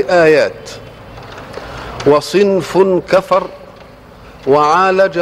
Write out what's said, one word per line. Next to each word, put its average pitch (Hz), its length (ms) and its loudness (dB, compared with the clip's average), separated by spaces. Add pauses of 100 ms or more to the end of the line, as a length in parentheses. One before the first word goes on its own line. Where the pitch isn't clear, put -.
(100)
آيات، 156 600 2 (1400)
وصنف 180 720 0 (320)
كفر 185 360 0 (1000)
وعالج 175 760 2